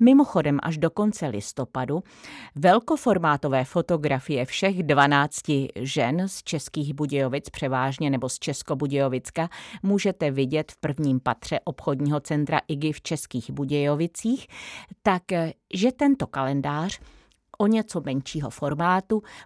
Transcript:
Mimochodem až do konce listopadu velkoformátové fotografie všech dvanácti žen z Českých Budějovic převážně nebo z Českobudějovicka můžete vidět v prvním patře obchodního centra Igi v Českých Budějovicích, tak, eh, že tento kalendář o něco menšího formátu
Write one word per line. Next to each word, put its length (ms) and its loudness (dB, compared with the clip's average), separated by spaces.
Mimochodem 600 6
až 160 -4
do 120 2
konce 360 -2
listopadu 760 -4
velkoformátové 1080 2
fotografie 800 -2
všech 380 -2
dvanácti 960 2
žen 520 -2
z 140 -12
Českých 520 -6
Budějovic 560 -2
převážně 600 -2
nebo 180 -2
z 100 -6
Českobudějovicka 1080 -2
můžete 480 0
vidět 420 0
v 40 -20
prvním 440 0
patře 440 -2
obchodního 560 -2
centra 480 0
Igi 240 -2
v 80 -10
Českých 500 -6
Budějovicích, 960 -2
tak, 300 0
eh, 200 -2
že 180 2
tento 340 2
kalendář 760 -2
o 80 2
něco 340 2
menšího 500 -4
formátu 720 0